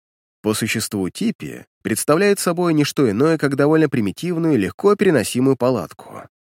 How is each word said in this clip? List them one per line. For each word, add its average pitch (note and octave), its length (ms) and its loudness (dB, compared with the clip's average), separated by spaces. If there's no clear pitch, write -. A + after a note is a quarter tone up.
По G#2+ 120 0
существу G#2 560 -4
типи D2+ 560 -8
представляет F#3 580 0
собой E3+ 340 0
не D3+ 100 4
что C#3 260 0
иное, D3+ 280 2
как C#3 180 -2
довольно D3+ 340 2
примитивную, D#3+ 680 -2
легко G#2 380 0
переносимую C3+ 600 2
палатку. - 720 -4